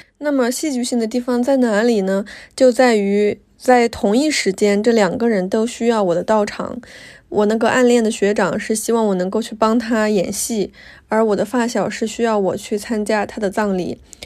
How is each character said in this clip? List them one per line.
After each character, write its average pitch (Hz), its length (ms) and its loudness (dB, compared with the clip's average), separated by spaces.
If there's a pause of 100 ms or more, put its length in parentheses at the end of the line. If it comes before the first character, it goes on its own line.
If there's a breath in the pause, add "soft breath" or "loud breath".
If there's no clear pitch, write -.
(180 loud breath)
那 294 120 -4
么 254 220 0
戏 311 180 -4
剧 247 140 -2
性 247 120 -2
的 226 80 0
地 226 140 -4
方 247 240 -2
在 277 140 2
哪 226 260 2
里 233 200 2
呢？ 196 220 -2 (300 loud breath)
就 254 160 6
在 247 240 4
于 202 460 0 (160)
在 240 320 4
同 208 280 0
一 302 140 2
时 208 220 -2
间， 202 280 2
这 233 120 2
两 196 260 2
个 233 100 0
人 190 200 0
都 220 180 0
需 233 220 -4
要 226 120 2
我 180 140 2
的 175 80 0
到 214 240 2
场。 - 320 -10 (520 loud breath)
我 208 160 0
那 220 100 0
个 226 120 0
暗 247 180 4
恋 240 160 4
的 214 60 0
学 208 240 0
长 196 260 0
是 220 160 -4
希 220 180 -4
望 226 160 2
我 196 80 0
能 180 120 -2
够 214 140 -2
去 220 140 -12
帮 220 200 2
他 220 320 0
演 208 240 0
戏， 208 400 -4 (360 loud breath)
而 220 160 2
我 208 100 2
的 190 100 0
发 233 220 -2
小 220 240 -2
是 220 160 -4
需 220 160 -6
要 220 160 0
我 180 180 0
去 - 220 -6
参 214 260 -6
加 208 220 -2
他 - 140 -12
的 196 100 -2
葬 202 260 -2
礼。 - 220 -6 (280 loud breath)